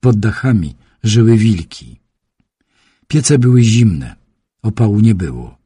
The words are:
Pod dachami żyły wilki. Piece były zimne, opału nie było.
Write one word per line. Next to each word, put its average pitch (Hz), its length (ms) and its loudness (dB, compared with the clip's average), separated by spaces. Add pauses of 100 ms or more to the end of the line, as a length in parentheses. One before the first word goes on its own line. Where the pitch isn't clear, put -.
Pod 117 200 0
dachami 104 540 -2 (280)
żyły 113 340 2
wilki. 98 640 -4 (1080)
Piece 147 300 0
były 123 240 2
zimne, 107 540 0 (460)
opału 107 380 -2
nie 113 140 4
było. 62 520 -10